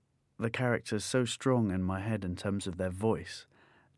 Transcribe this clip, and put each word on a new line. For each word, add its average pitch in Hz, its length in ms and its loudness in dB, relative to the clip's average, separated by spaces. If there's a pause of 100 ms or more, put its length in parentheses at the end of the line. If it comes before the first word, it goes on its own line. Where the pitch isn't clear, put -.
(400)
the 113 100 0
characters 113 540 0
so 127 220 2
strong 117 460 2
in 92 120 0
my 95 160 0
head 104 240 -2
in 90 120 -4
terms 98 320 -2
of 87 100 -6
their 92 140 0
voice, 95 540 0 (520)